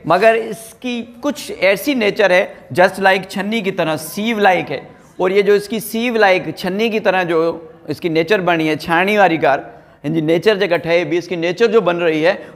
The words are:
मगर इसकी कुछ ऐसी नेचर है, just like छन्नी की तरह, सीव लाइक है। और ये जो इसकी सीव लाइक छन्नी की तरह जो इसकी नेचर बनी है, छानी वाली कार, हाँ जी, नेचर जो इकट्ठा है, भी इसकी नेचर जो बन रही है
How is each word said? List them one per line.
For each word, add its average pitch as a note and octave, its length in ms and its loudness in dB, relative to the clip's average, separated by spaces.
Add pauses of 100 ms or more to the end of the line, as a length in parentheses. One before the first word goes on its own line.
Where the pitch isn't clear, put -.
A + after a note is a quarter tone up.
मगर F#3+ 300 4
इसकी A#3 680 -8 (200)
कुछ - 280 -6
ऐसी G3 440 0
नेचर G#3 380 2
है, F#3+ 400 0
just F#3 280 2
like F#3+ 300 2
छन्नी G#3 320 -4
की F#3+ 80 -2
तरह, D#3+ 260 -2
सीव G#3+ 420 -6
लाइक F3+ 320 2
है। - 180 -10 (320)
और F#3 120 0
ये G3+ 100 2
जो G3+ 120 4
इसकी G3+ 260 -2
सीव A3+ 360 -4
लाइक F#3 420 2
छन्नी G3 320 -2
की G#3 100 -2
तरह F#3 240 0
जो E3 420 -2 (220)
इसकी D3+ 200 -6
नेचर E3 320 0
बनी E3 280 0
है, D3+ 80 -2
छानी F3+ 420 0
वाली F3 200 4
कार, D3 220 2 (440)
हाँ D3 100 -4
जी, E3 60 0
नेचर E3+ 360 2
जो F#3+ 80 -2
इकट्ठा E3 260 -2
है, E3+ 140 2
भी D#3+ 140 -2
इसकी F3 180 -8
नेचर F3 300 -2
जो A3+ 140 4
बन F3 160 0
रही D#3+ 260 0
है G3 160 2 (180)